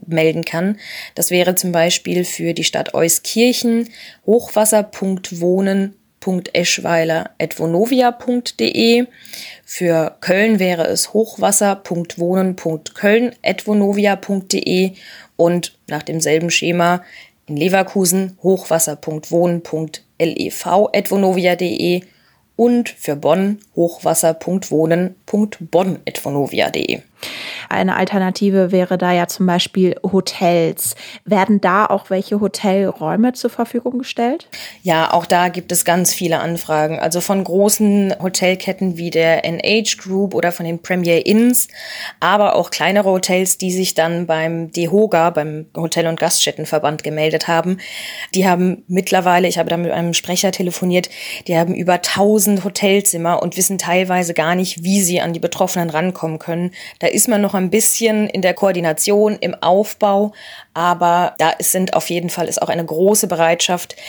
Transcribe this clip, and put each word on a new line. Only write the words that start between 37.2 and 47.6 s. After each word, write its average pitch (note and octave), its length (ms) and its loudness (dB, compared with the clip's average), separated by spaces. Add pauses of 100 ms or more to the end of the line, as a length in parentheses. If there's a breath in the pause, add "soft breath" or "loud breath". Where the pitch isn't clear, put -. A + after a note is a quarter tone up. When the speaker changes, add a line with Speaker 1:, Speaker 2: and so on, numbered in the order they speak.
Speaker 1:
von G3 200 0
großen G3+ 800 2
Hotelketten F#3 760 -2
wie E3+ 120 -6
der E3 360 2
N E3 180 -4
H G#3+ 320 0
Group F#3+ 380 -2
oder F3 180 0
von E3+ 140 -8
den E3+ 160 -6
Premier E3+ 420 2
Inns, A#3 440 4 (520 loud breath)
aber G3 360 4
auch F3 140 0
kleinere F#3+ 400 2
Hotels, F#3 460 0
die F#3 160 -4
sich F#3 220 -2
dann E3+ 320 0
beim E3 440 -2
dehoga, F3 600 2
beim D#3 340 -4 (100)
Hotel- E3 340 -2
und E3 120 -4
Gaststättenverband, D#3 800 -2
gemeldet D#3 460 -2
haben. E3+ 300 0 (560 loud breath)